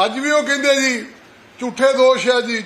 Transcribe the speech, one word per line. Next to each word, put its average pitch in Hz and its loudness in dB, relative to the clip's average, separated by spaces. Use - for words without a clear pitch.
ਅੱਜ 220 -4
ਵੀ 277 -4
ਉਹ 302 2
ਕਹਿੰਦੇ 277 0
ਜੀ, 254 -2
"ਝੂਠੇ 247 0
ਦੋਸ਼ 254 2
ਆ 247 2
ਜੀ, 233 -4